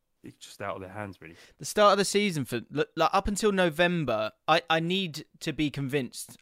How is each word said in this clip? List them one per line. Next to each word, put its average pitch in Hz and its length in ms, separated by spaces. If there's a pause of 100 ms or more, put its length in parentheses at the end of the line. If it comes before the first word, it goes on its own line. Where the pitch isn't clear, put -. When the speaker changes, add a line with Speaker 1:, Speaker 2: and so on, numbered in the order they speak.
(240)
Speaker 1:
it's - 140
just - 240
out 101 140
of 98 60
their 92 100
hands, 101 300
really. 82 140 (240)
Speaker 2:
The 151 60
start 208 280
of 196 60
the 196 60
season 190 380
for, 120 180 (140)
l-, 151 80 (120)
like, 160 180
up 196 140
until 202 240
November, 165 800 (160)
I, 165 220
I 160 100
need 165 460 (160)
to 160 120
be 151 160
convinced 135 720